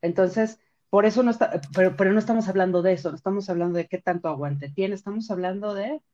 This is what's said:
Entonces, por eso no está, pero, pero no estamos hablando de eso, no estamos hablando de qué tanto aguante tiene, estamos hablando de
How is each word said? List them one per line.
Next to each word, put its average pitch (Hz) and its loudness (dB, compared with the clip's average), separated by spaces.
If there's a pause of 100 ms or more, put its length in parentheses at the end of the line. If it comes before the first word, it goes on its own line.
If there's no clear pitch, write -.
Entonces, 185 0 (320)
por 202 6
eso 220 4
no 240 4
está, 226 0 (140)
pero, 185 4
pero 190 4
no 214 4
estamos 226 0
hablando 185 2
de 185 4
eso, 175 -2
no 151 -10
estamos 196 -4
hablando 175 0
de 165 -2
qué 180 -6
tanto 175 -2
aguante 143 -4
tiene, 196 -2
estamos 208 -8
hablando 196 -4
de 233 -6 (140)